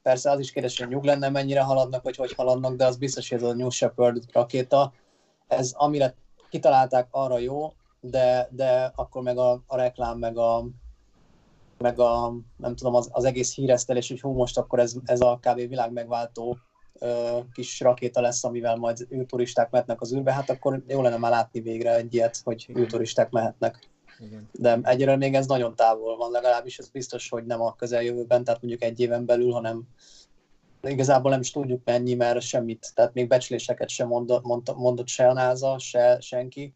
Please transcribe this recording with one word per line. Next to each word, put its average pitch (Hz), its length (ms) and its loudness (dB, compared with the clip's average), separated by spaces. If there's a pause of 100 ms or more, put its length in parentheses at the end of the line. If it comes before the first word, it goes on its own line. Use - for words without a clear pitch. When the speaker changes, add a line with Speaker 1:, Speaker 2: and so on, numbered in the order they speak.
Speaker 1:
persze 127 300 2
az 143 80 2
is 131 120 -6
kérdés, 127 280 -4
hogy 123 80 -8
nyug 135 160 -4
lenne, 139 260 2
mennyire 139 320 0
haladnak, 131 420 0
vagy 127 120 -6
hogy 127 180 -6
haladnak, 127 420 0
de 131 100 2
az 127 120 2
biztos, 131 320 -6
hogy 123 80 -2
ez 117 60 -2
a 120 100 0
New 123 160 -2
Shepard 120 640 0
rakéta, 135 600 2 (540)
ez 127 280 0
amire 147 400 0 (340)
kitalálták, 135 640 4
arra 131 260 0
jó, 139 360 -4 (260)
de, 127 520 2
de 127 440 2
akkor 127 260 -8
meg 123 160 -2
a, 123 300 2
a 131 80 -6
reklám, 123 420 -2
meg 113 200 -4
a, 117 280 2 (1120)
meg 120 220 0
a, 120 340 4 (240)
nem 120 180 -6
tudom, 127 200 -2
az, 120 160 4
az 123 120 -2
egész 127 320 0
híresztelés, 123 520 0
hogy 127 140 -10
hú, 139 120 -4
most 123 240 0
akkor 123 220 -2
ez, 117 160 2 (100)
ez 123 160 0
a 120 200 4
kb. 123 140 2
világmegváltó, 120 1040 -6 (420)
ö, 120 400 -2 (140)
kis - 260 -10
rakéta 123 420 2
lesz, 120 220 -2
amivel 120 320 -2
majd 117 380 -4
űrturisták 123 560 -2
mehetnek 120 320 0
az 120 120 -6
űrbe, 135 200 0
hát 139 160 -4
akkor 135 380 -2
jó 135 140 -2
lenne 117 160 2
már 117 140 0
látni 117 300 0
végre 113 340 -2
egy 117 180 -2
ilyet, 117 300 0
hogy 120 220 -8 (120)
űrturisták 117 520 0
mehetnek. - 600 -2 (300)
Speaker 2:
Igen. 107 320 -18
Speaker 1:
De 117 320 2
egyelőre 135 340 4
még 139 160 0
ez 135 140 2
nagyon 123 280 0
távol 113 420 2
van, 120 140 -4
legalábbis 120 460 0
ez 127 120 -20
biztos, 123 400 -10
hogy 117 160 -8
nem 117 160 -4
a 113 140 -2
közeljövőben, 120 680 -2
tehát 120 180 -2
mondjuk 117 220 -6
egy 117 160 -4
éven 120 260 0
belül, 120 260 2
hanem 113 300 -4 (1000)
igazából 135 500 2
nem 135 80 2
is 123 120 -6
tudjuk 127 340 -4
mennyi, 123 280 0
mert 120 280 0
semmit, 117 540 -6
tehát 120 180 4
még 123 140 -2
becsléseket 123 640 -2
sem - 180 -4
mondott, 120 360 0
mondta-, 120 300 -4
mondott 123 340 -2
se 127 220 2
a 127 40 4
nasa, 131 460 0
se 123 420 4
senki, 131 540 -8